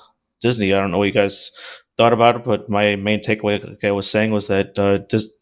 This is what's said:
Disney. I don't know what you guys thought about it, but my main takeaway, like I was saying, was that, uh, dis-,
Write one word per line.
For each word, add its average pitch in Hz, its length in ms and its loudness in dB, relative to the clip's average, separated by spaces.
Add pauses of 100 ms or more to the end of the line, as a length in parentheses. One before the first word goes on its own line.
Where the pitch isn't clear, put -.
(420)
Disney. 110 320 2
I 98 60 2
don't 98 120 -2
know 90 80 0
what 101 60 2
you 98 60 0
guys 101 400 -2 (460)
thought 117 160 6
about 117 240 4
it, 110 60 -12
but 110 260 -2
my 104 260 2
main 101 240 -2
takeaway, 104 480 -2
like - 160 -12
I 104 80 0
was 98 180 -2
saying, 107 220 0
was 104 160 -2
that, 98 320 -2
uh, 101 200 2
dis-, - 420 -4